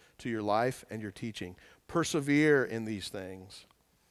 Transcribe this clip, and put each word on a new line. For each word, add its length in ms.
to 100
your 140
life 480
and 100
your 120
teaching. 420
Persevere 800
in 220
these 220
things, 580